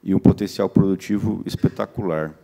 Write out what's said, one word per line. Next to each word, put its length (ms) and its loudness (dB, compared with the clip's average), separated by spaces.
e 140 0
um 40 2
potencial 500 2
produtivo 760 0
espetacular. 880 -4